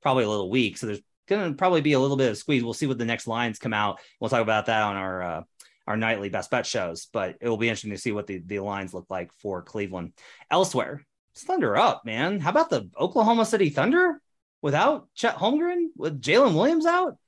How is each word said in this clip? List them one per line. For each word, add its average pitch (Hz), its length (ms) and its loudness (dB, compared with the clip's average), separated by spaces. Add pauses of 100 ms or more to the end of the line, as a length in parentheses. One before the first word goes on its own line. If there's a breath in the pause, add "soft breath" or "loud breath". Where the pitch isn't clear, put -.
probably 131 220 2
a 107 60 0
little 104 200 -2
weak. 110 300 0
So 117 80 -8
there's 104 160 -8 (240)
gonna 190 280 0
probably 180 260 4
be 147 140 2
a 135 40 6
little 139 180 2
bit 131 140 4
of 104 80 -6
squeeze. 135 240 0
We'll 117 100 -4
see 147 140 -2
what 131 120 -2
the 120 60 -2
next 113 220 -2
lines 113 320 -4
come 113 160 -4
out. 104 240 0 (220 loud breath)
We'll 110 100 -2
talk 120 120 2
about 107 240 2
that 110 160 2
on 104 120 0
our, 95 280 -4
uh, 82 200 -6 (460 loud breath)
our 107 80 -2
nightly 110 320 -2
best 92 240 -4
bet 120 140 0
shows, 90 460 -4
but 95 280 -4
it 120 80 -4
will 113 80 0
be 113 120 0
interesting 110 220 -6
to 98 80 -8
see 113 140 -4
what 101 160 -6
the, 95 100 -6
the 95 220 -6
lines 98 340 -8
look 90 160 -12
like 90 220 -8 (100)
for 95 180 -6
Cleveland. 90 520 -8 (400 loud breath)
Elsewhere, 147 520 0 (320)
Thunder 180 400 0
up, - 280 2
man. 135 340 -2
How 156 120 0
about 320 200 2
the 107 260 -2
Oklahoma 220 480 2
City 202 260 2
Thunder 294 500 2 (420)
without 185 520 2
Chet 233 220 0
Holmgren, 320 600 0
with 147 260 -4
Jalen 185 320 6
Williams 311 320 4
out, 339 420 2